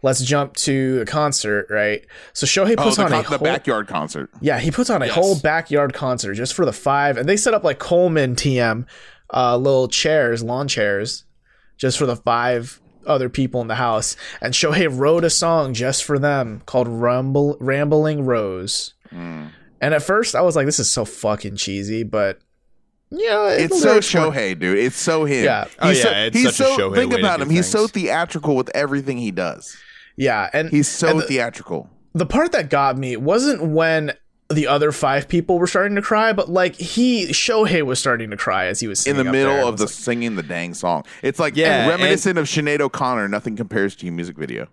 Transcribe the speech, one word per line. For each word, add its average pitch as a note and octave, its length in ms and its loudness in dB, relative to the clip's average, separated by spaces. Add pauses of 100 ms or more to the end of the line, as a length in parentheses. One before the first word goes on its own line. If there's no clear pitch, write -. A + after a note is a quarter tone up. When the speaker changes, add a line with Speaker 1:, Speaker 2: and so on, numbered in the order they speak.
Speaker 1:
let's C3 220 0
jump C#3 320 -2
to C3 420 0
the A2 80 -2
concert, C#3 640 -2
right? G#2 340 0 (280)
So - 120 -4
Shohei G3 320 2
Speaker 2:
Oh, C#3+ 60 0
Speaker 1:
puts G#3 140 2
Speaker 2:
the G#3 80 2
Speaker 1:
on D#3+ 60 0
Speaker 2:
con-, D#3 100 2
Speaker 1:
a - 20 -4
Speaker 2:
the - 60 -6 (100)
Speaker 1:
whole D3 60 -2
Speaker 2:
backyard B2 420 -2
concert. D2+ 440 -6 (100)
Speaker 1:
Yeah, C#3 180 0
he C#3 140 -2
puts B3 180 0
on F#3+ 120 2
a B2 40 -2
Speaker 3:
Yes. A2 80 -2
Speaker 1:
whole F#3 240 4
backyard C#3+ 560 0
concert A2+ 400 -4
just A#2+ 200 -6
for F3+ 100 2
the B2 80 2
five, C#3 460 0
and C3+ 100 -2
they G3 80 2
set A3 180 2
up, G#3 80 0
like, D#3 160 0
Coleman D#3+ 560 2
T C3 240 0
M, A#2 280 0 (480)
uh, B2 240 2
little C3 300 2
chairs, B2 540 2
lawn B2+ 260 -4
chairs, G#2 560 -2 (520)
just C3 220 -2
for D3 80 2
the B2 100 0
five A#2+ 640 0 (260)
other C3 240 0
people B2+ 320 -2
in A2+ 40 -6
the A2 100 -4
house. A#2 380 0 (280)
And B2 120 -4
Shohei E3 400 2
wrote D#3 300 4
a E3 60 2
song D#3+ 440 0
just B2 300 -2
for C#3+ 160 0
them C3+ 460 -2
called B2 200 0
Rumble-, C3 720 0
Rambling D3 680 0
Rose. G#2+ 680 -2 (200)
Speaker 2:
Mm. E2 380 -12 (300)
Speaker 1:
And D3 140 2
at C#3 80 2
first, G#3+ 340 0
I E3+ 60 4
was F3 120 4
like, C#3 120 2
"This D3 120 0
is C3 140 0
so A#2 140 -2
fucking G#2 500 -4
cheesy," G2+ 480 -4
but, G2+ 340 -2 (720)
you G4 180 -4
know, G#4 180 2
it F#4+ 160 2
Speaker 2:
It's E4+ 200 0
so - 60 6
Speaker 1:
lyrics - 260 4
weren't D#3 200 2
Speaker 2:
Shohei, G2 240 -2
dude. F#2 200 2
It's B2 200 0
so D#3+ 260 0
him. C#3 200 0
Speaker 1:
Yeah. A2 200 0 (160)
Speaker 3:
Oh, E3 80 2
Speaker 2:
He's C3 100 4
Speaker 3:
yeah, A#2+ 60 4
Speaker 2:
so, A2 60 4
Speaker 3:
it's G#2+ 260 0
Speaker 2:
he's A#3 200 4
Speaker 3:
such - 120 -4
a C#4 60 2
Speaker 2:
so, C4+ 40 0 (120)
Speaker 3:
Shohei G2 40 -4
Speaker 2:
think B3+ 180 2
Speaker 3:
way A#3+ 100 0
to - 40 -
Speaker 2:
about F3 120 2
Speaker 3:
do C#3 60 -2
Speaker 2:
him. D3 60 -4
He's F3 160 2
so G#3+ 120 0 (100)
Speaker 3:
things. - 20 -6 (140)
Speaker 2:
theatrical D3+ 500 -2
with B2+ 200 -2
everything C#3 420 -2
he A#2 140 -4
does. F2+ 460 -6 (400)
Speaker 1:
Yeah, A2 360 0
and D#3 160 -2
Speaker 2:
He's D3 200 2
so - 200 0
Speaker 1:
and D#3+ 120 4
the D#3 40 -2
Speaker 2:
theatrical. A#2 640 -4 (240)
Speaker 1:
the E3 140 -2
part D#4 260 0
that F3+ 160 0
got C#3 300 2
me B2+ 180 -6
wasn't G3+ 480 0
when D#3+ 480 2 (380)
the D3+ 160 2
other C#3+ 260 2
five C#3 360 0
people F3 300 0
were F3 80 2
starting G3+ 300 0
to G3+ 60 -2
cry, A3 320 2
but, G3 160 0
like, F3+ 260 2
he, A3+ 520 0
Shohei G#3+ 580 2
was B2+ 120 -2
starting A#2 340 0
to G#2 40 -10
cry F#2+ 300 0
as G2 140 -2
he A#2 60 -4
was G2 200 -4
Speaker 2:
In C#3+ 100 0
Speaker 1:
singing C3 80 2
Speaker 2:
the B2+ 60 -2
Speaker 1:
up - 20 2
Speaker 2:
middle C3+ 220 2
Speaker 1:
there. C#3 100 2
Speaker 2:
of A#2 100 0
Speaker 1:
It - 40 -8
Speaker 2:
the G#2 60 2
Speaker 1:
was - 140 -8
like - 60 -14
Speaker 2:
singing A#2+ 320 -2
the E2+ 60 -6
dang F2 320 -6
song. E2+ 300 -2 (180)
It's - 160 -2
like D3+ 180 0
Speaker 3:
Yeah, D3 320 2
Speaker 2:
reminiscent F3 480 2
Speaker 3:
and E3 40 2
Speaker 2:
of D3 60 0
Sinead D3 340 0
O'Connor, B2+ 480 -2
Nothing G#2 280 -4
Compares G2+ 400 -2
to - 80 -16
You F2 80 -6
music E2+ 240 -8
video. B1 360 -10